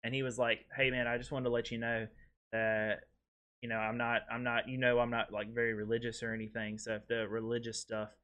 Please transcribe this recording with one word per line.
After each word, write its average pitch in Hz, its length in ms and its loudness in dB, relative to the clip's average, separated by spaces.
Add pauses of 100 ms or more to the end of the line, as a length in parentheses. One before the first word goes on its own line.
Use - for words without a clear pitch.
And 117 100 -4
he 135 80 0
was 123 160 -2
like, 117 300 2 (100)
"Hey, 131 140 4
man, 123 160 2
I 120 100 0
just 120 140 -6
wanted 131 140 -2
to 123 40 4
let 117 220 0
you 117 80 -4
know 113 280 -2 (440)
that, 110 540 2 (560)
you 120 60 -8
know, 113 80 -2
I'm 110 220 0
not, 117 240 2 (100)
I'm 120 120 -2
not, 120 260 0
you 131 80 -2
know, 123 220 6
I'm 120 100 4
not, 117 240 -2
like, 104 200 -4
very 117 200 2
religious 113 500 -2
or 113 100 -2
anything. 110 440 -4
So 110 160 -4
if 107 140 -6
the 113 200 0
religious 113 500 -2
stuff 107 340 -4 (120)